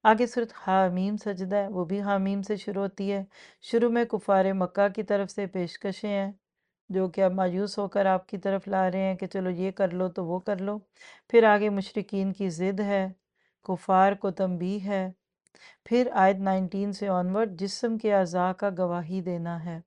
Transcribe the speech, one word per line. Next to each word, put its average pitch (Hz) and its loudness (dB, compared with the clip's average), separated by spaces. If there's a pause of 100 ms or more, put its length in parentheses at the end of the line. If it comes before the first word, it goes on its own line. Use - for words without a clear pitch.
आगे 226 4
सूरत 233 -4
हामीम 190 0
सजदा 196 -4
है, 196 -2
वो 180 -4
भी 196 -4
हामीम 196 0
से 202 -4
शुरू 196 -6
होती 196 -4
है। 196 -4 (380)
शुरू 233 2
में 233 2
कुफार 196 2
मक्का 190 2
की 202 -6
तरफ 196 0
से 202 -6
पेशकशें 190 -6
हैं, 196 -2 (560)
जो 185 0
कि 190 -4
अब 185 4
मायूस 185 -2
होकर 202 0
आपकी 185 0
तरफ 196 -2
ला 190 0
रहे 185 -2
हैं 190 -2
कि 190 -6
"चलो 185 -4
ये 185 -4
कर 190 -2
लो, 185 -2
तो 180 -6
वो 175 -4
कर 196 -4
लो।" 202 -6 (480)
फिर 233 10
आगे 208 6
मुशरिकीन 196 -2
की 190 -4
ज़िद 190 -2
है, 202 2 (600)
कुफार 190 4
को 196 -4
तंबीह 185 -2
है। 190 -2 (840)
फिर 240 2
आयत 190 6
नाइनटीन 190 -2
से 202 -6
ऑनवर्ड 185 0
जिस्म 214 -4
के 214 0
अज़ा 180 2
का 202 -2
गवाही 175 -4
देना 170 -6
है। 165 -10